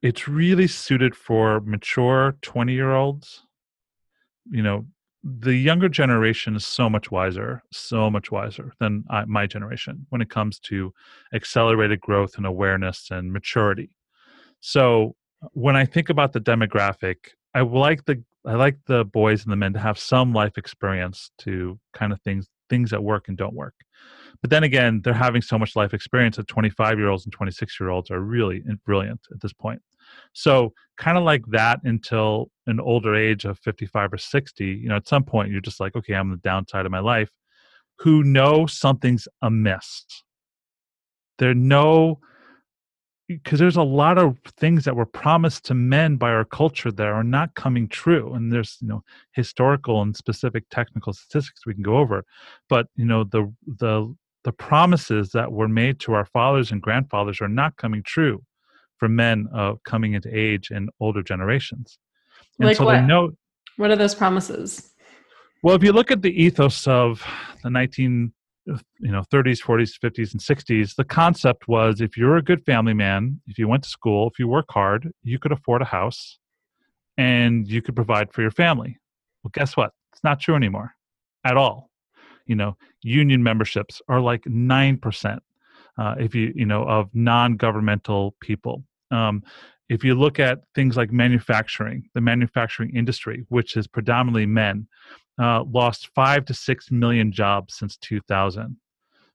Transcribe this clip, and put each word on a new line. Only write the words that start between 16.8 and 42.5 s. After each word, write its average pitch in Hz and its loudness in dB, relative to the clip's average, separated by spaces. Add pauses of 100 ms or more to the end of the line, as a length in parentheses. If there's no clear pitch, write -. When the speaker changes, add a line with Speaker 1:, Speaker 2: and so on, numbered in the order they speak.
Speaker 1:
I 127 2
like 135 2
the, 127 -2 (220)
I 113 -2
like 139 2 (100)
the 120 2
boys 107 2
and 110 -6
the 101 -2
men 98 -2
to 104 -6
have 107 -2
some 127 2
life 104 0
experience 95 -8 (160)
to 92 -8 (140)
kind 104 -4
of 98 -8
things, 98 -6 (200)
things 120 0
that 104 -4
work 104 -4
and 95 -8
don't 95 -6 (100)
work. - -16 (640)
But 127 -4
then 156 4
again, 123 2
they're 120 2 (140)
having 120 0
so 113 -2
much 110 -4
life 104 0
experience 117 0
that 104 -10
twenty-five-year-olds 107 -2
and 98 -12
twenty-six-year-olds 92 -6
are 92 -6 (140)
really 95 -2
in-, 101 -6
brilliant 101 -2 (100)
at 104 -18
this 104 -10
point. 117 -10 (500)
So 131 2 (260)
kinda 175 2
like 151 2
that 113 2
until 110 -2 (160)
an 117 -2
older 110 0
age 110 0
of 101 -8
fifty-five 101 -4
or 87 -8
sixty, 139 -4
you 104 -6
know, 104 0
at 101 -4
some 139 2
point 104 -2
you're 98 -4
just - -10
like, 98 -6
"Okay, 107 -6
I'm 95 -2
on - -
the 90 -6
downside 95 -4
of 92 -8
my 92 -4
life," 110 0 (720)
who 156 4
know 139 4
something's 127 0 (160)
amiss. 107 -2 (1300)
There 127 4
know, 151 4 (1300)